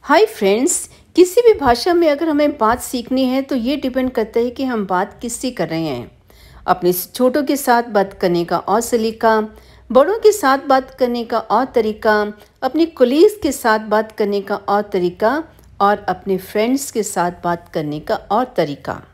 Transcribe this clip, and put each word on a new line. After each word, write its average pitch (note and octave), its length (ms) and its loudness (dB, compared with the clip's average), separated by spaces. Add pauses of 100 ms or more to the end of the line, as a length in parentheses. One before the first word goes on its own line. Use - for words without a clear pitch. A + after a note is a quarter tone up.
(120)
हाय F#4 120 6
फ्रेंड्स, A3+ 640 -2 (260)
किसी F4+ 260 4
भी A4 180 6
भाषा B3+ 340 2
में E4+ 160 4
अगर D4+ 200 0
हमें D4 280 2
बात A3+ 240 0
सीखनी B3+ 420 -4
है C4 180 0
तो C4+ 140 -6
ये B3 200 -2
डिपेंड B3+ 360 -4
करता A3+ 280 -2
है A#3+ 100 0
कि B3 140 -8
हम A3+ 240 -4
बात F#3+ 340 -4
किससे B3 300 -8
कर F#3 160 -4
रहे E3 140 -4
हैं। B2+ 360 -8 (500)
अपने F3+ 260 2
छोटों B3+ 500 -2
के C4+ 140 -2
साथ A#3+ 260 0
बात G3+ 300 -2
करने F3 320 -2
का E3+ 120 -2
और G3+ 240 0
सलीका, A3 680 0 (440)
बड़ों D#4 280 4
के G#4+ 120 6
साथ C#4 260 2
बात C4+ 380 0
करने A#3+ 280 -2
का A3+ 160 -2
और A3+ 260 0
तरीका, G#3+ 680 0 (280)
अपने D#4 240 0
कलीग्स D#4+ 580 2
के D4 80 0
साथ A3 280 0
बात A3 320 -2
करने G3+ 300 -2
का G3+ 140 -6
और G3+ 260 -2
तरीका G#3 600 -2 (380)
और G3+ 160 4
अपने F#3+ 400 -4
फ्रेंड्स A3+ 540 -2
के G#3+ 120 -4
साथ F3 280 -2 (120)
बात F3 300 -4
करने D3+ 260 -6
का F3 160 -4
और A#3+ 420 -4
तरीका। C#3+ 460 -6 (100)